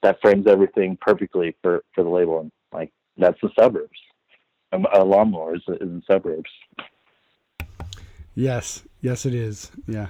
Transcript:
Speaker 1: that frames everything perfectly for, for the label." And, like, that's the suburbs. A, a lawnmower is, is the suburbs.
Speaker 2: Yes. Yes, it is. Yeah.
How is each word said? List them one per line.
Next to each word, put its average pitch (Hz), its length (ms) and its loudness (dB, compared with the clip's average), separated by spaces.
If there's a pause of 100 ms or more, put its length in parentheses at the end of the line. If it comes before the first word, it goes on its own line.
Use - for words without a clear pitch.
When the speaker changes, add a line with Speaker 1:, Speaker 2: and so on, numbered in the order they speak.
Speaker 1:
that 95 180 2
frames 101 280 4
everything 95 520 2
perfectly 90 640 -2
for, 87 220 0 (100)
for 95 80 0
the 85 80 -2
label." 85 300 0
And, 78 100 -12 (220)
like, 80 200 -10 (240)
that's 90 240 2
the 104 180 -4
suburbs. 110 400 2 (760)
A, 185 60 -2 (160)
a 98 100 6
lawnmower 95 500 2
is, 87 140 -8
is 92 120 -6
the 87 300 -10
suburbs. 87 400 -2 (1800)
Speaker 2:
Yes. 123 480 -4 (180)
Yes, 127 260 -4
it 127 80 -2
is. 113 360 -8 (160)
Yeah. 107 220 -8